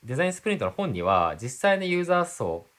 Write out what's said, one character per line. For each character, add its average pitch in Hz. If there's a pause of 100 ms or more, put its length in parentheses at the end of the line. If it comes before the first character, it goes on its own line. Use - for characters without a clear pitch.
デ 120
ザ 156
イ 185
ン 185
ス 180
プ 214
リ 202
ン -
ト 120
の 92
本 185
に 90
は 87
実 120
際 196
の 190
ユ 175
ー -
ザ 175
ー -
層 87 (120)